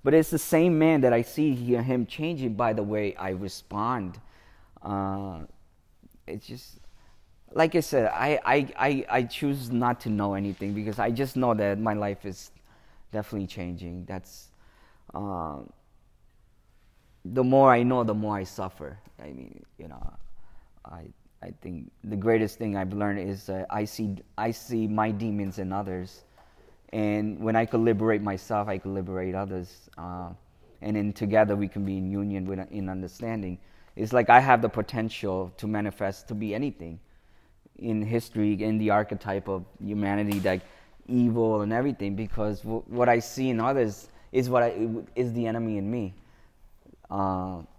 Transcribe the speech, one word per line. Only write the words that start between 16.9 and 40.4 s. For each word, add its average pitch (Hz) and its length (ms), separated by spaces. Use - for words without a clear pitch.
the 123 200
more 135 260
I 120 120
know, 123 200
the 110 120
more 107 220
I 95 80
suffer. 92 540
I 71 100
mean, 64 300
you 82 120
know, - 260
I, 82 220
I 90 180
think 85 300
the 104 120
greatest 110 400
thing 104 180
I've 95 200
learned 101 240
is, 98 320
uh, 95 180
I 107 160
see, 104 320
I 113 120
see 113 360
my 107 240
demons 104 480
in 92 160
others. 92 480
And 107 480
when 110 140
I 113 120
could 113 140
liberate 110 420
myself, 104 460
I 98 100
could 98 140
liberate 92 420
others. 95 600
Uh, 90 340
and 107 140
then 104 160
together 104 420
we 101 140
can 101 160
be 98 140
in 95 120
union 101 360
with, 95 140
in 98 160
understanding. 92 720
It's 110 160
like 123 180
I 123 100
have 127 220
the 117 60
potential 104 920
to 110 80
manifest, 104 600
to 117 60
be 104 200
anything 95 440
in 110 240
history, 107 600
in 110 160
the 107 120
archetype 101 580
of 92 160
humanity, 101 580